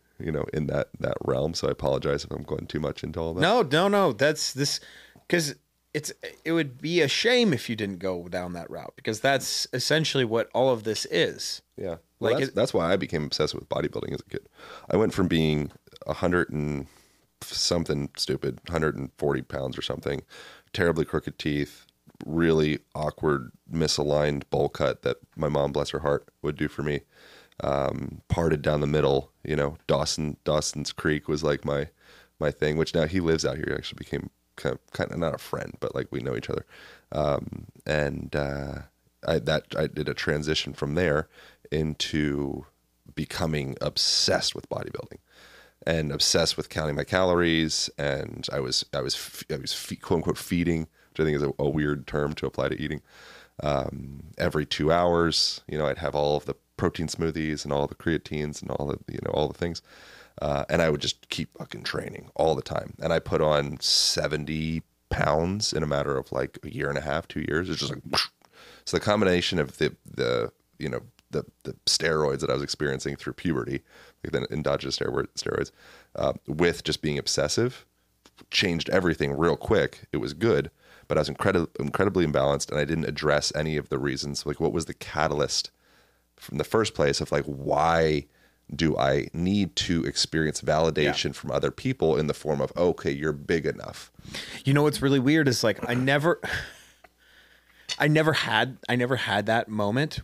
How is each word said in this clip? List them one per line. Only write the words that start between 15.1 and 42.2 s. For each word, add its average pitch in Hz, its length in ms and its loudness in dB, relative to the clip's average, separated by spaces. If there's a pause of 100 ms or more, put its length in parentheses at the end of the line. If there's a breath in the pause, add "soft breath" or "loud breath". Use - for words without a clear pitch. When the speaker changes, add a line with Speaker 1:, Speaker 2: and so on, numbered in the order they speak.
Speaker 1:
from 95 120 4
being 76 440 2 (360)
a 78 60 -2
hundred 87 380 2
and 73 360 -4 (540 soft breath)
something 78 760 -2
stupid, 69 520 -2
hundred 78 280 0
and 69 200 -6
forty 69 240 0
pounds 65 380 -6
or 71 40 -6
something, 71 380 -4 (540 loud breath)
terribly 82 320 4
crooked 76 320 -4
teeth, 73 480 -2 (400)
really 80 540 4 (140)
awkward, 73 580 0 (200)
misaligned 73 800 2
bowl 71 180 2
cut 69 340 -2
that 62 140 0 (180)
my 78 140 -2
mom, 71 240 2
bless 71 180 -2
her 73 100 -4
heart, 73 280 0 (140)
would 73 140 -2
do 76 120 -2
for - 140 -6
me. 73 180 -2 (640 loud breath)
Um, 69 640 -2
parted 80 320 2
down 76 220 2
the 73 40 2
middle, 69 460 2 (100)
you 76 140 -2
know, 73 300 0
Dawson, 76 580 0
Dawson's 76 480 0
Creek 76 340 0
was, 76 160 -2
like, 73 220 0
my, 71 240 0 (500 soft breath)
my 76 120 0
thing, 76 260 0
which 80 180 0
now 80 120 4
he 90 140 -2
lives 80 260 2
out 67 100 -2
here. 78 120 -6
He 69 60 -2
actually - 240 -8
became - 300 -6 (280)
kind - 180 -2
of, - 180 -14
kind - 180 -4
of - 80 -6
not 82 160 0
a 69 40 -6
friend, - 420 -8
but, - 140 -4
like, 67 160 -4
we 67 100 -4
know 62 160 -4
each - 140 -6
other. - 160 -6 (460 loud breath)
Um, - 540 -2 (200)
and, 73 500 0
uh, 69 380 -2 (520)
I, 82 120 4
that, 76 360 0
I 78 120 0
did 69 200 -6
a 71 80 -2
transition 76 600 -2
from 71 220 -4
there 78 320 2 (440 loud breath)
into 73 920 -2 (480)